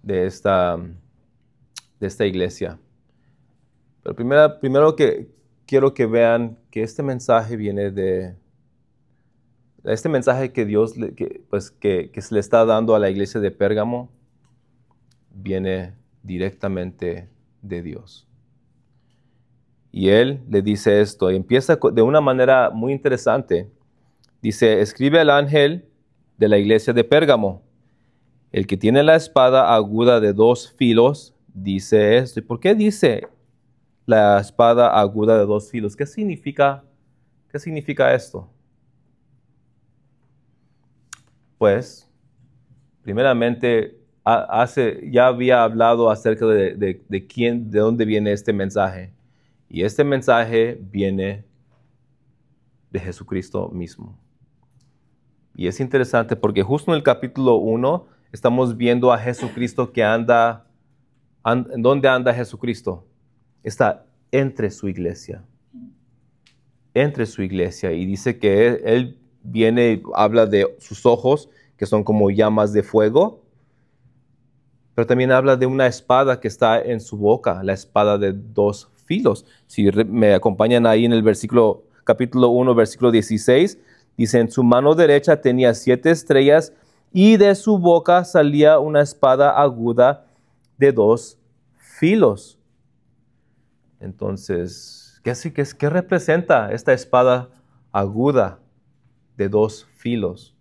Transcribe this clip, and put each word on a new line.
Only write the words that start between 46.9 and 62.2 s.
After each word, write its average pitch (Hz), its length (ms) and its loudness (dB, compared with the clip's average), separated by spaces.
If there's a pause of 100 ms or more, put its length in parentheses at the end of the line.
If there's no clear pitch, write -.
de 98 180 -8
quién, 120 440 -4
de 104 80 -2
dónde 113 260 0
viene 104 280 -2
este 104 200 -4
mensaje. 95 640 -6 (540)
Y - 140 -6
este 107 220 -2
mensaje 120 760 -2
viene 98 640 -6 (1500)
de 95 100 -8
Jesucristo 92 680 -12
mismo. 90 460 -16 (1400)
Y 90 100 -8
es 92 140 -8
interesante 123 560 -2
porque 98 260 -2
justo 143 300 -4
en 156 60 0
el 147 40 -6
capítulo 127 540 0
uno 120 500 -2 (240)
estamos 120 460 -2
viendo 120 340 0
a 117 80 2
Jesucristo 120 720 -8
que 113 120 -2
anda, 117 600 0 (760)
an-, 123 300 -2
¿en 120 100 -8
dónde 135 240 2
anda 127 280 0